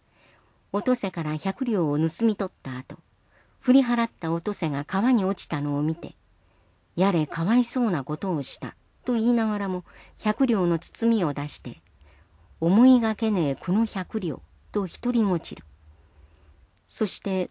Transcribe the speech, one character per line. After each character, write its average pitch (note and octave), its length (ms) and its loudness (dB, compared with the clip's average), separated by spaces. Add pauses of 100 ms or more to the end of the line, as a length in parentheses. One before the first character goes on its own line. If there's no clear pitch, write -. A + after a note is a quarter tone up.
(720)
お G3+ 60 -2
登 B3+ 160 2
勢 G3 160 -4
か E3 140 -6
ら D3+ 120 -2
百 G3 280 -4
両 F#3 260 0
を D3 80 0
盗 E3 260 0
み G#3+ 120 2
取 F#3+ 120 -4
っ - 40 -14 (100)
た B2+ 160 -10
後、 - 200 -16 (600)
振 - 140 2
り C4+ 100 8
払 A#3 220 0
っ A3+ 60 -6 (100)
た D#3+ 100 -4
お E3 40 0
登 G3+ 200 -4
勢 D#3+ 160 -4
が C#3+ 140 -4
川 G#3+ 260 0
に G#3+ 140 4
落 F#3+ 200 -2
ち - 40 -10
た D3 120 -4
の C#3+ 160 -2
を D3 60 0
見 D#3+ 140 0
て、 - 180 -14 (800)
「や F#3+ 160 2
れ D#3+ 160 2
か E3 180 -4
わ A3 120 2
い B3 80 4
そ B3+ 160 -4
う A3+ 100 2
な D#3+ 140 -2
こ D3+ 120 -6
と F#3+ 160 -4
を D3 120 -2
し - 160 -10
た」 - 160 -12 (280)
と B3 100 -2
言 A3 80 0
い A#3+ 100 2
な A3+ 160 2
が G#3 100 -2
ら G3+ 100 -4
も、 F3+ 160 -4 (340)
百 G#3+ 280 0
両 G3 220 2
の E3 100 2
包 A3+ 380 0
み F#3+ 80 2
を D3 100 -2
出 C#3+ 140 -6
し - 100 -12
て、 - 240 -14 (760)
「思 G3 260 6
い B3+ 140 8
が A3 160 -2
け A3 160 0
ね E3+ 160 2
え C#3 80 0
こ - 160 -4
の A3 120 2
百 G3+ 360 -6
両」 E3 200 -6 (300)
と G3 160 -2
一 - 240 -6
人 A3+ 180 2
ご E3+ 120 2
ち - 160 -12
る。 - 80 -20 (1200)
そ - 200 -4
し - 140 -8
て F#3+ 300 -2